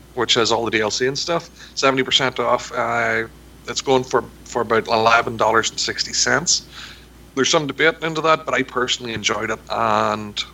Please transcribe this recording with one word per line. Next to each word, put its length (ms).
which 180
has 180
all 140
the 60
D 100
L 80
C 160
and 120
stuff, 340
seventy 260
percent 380
off. 320
Uh, 560
it's 140
going 240
for, 180
for 200
about 240
eleven 500
dollars 320
and 100
sixty 340
cents. 520
There's 140
some 180
debate 340
into 200
that, 220
but 120
I 80
personally 500
enjoyed 380
it 80
and 760